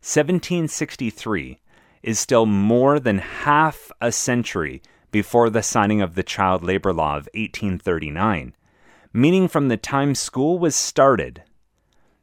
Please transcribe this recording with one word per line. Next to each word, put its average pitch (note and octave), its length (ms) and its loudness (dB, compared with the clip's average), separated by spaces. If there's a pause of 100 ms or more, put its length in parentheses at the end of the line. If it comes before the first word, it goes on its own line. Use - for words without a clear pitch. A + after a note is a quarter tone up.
Seventeen E3 640 0
sixty-three G#2+ 920 -6 (420)
is A2+ 160 -4
still A2+ 280 4
more A#2 520 4
than A#2 200 0
half D3 840 -2
a A#2+ 100 0
century D#2+ 720 -4 (280)
before A2+ 400 2
the A2 120 0
signing G#2+ 380 2
of E2+ 140 -2
the F#2 80 -4
Child F#2 420 0
Labor F#2+ 280 0
Law D#2 260 -2
of C#2+ 160 -12
eighteen G2+ 440 -6
thirty-nine, D#2+ 760 -4 (580)
meaning E3+ 340 4
from C#3+ 220 0
the A#2 80 0
time C#3 380 -2
school D3+ 440 -2
was E3 160 0
started, B2 680 2 (800)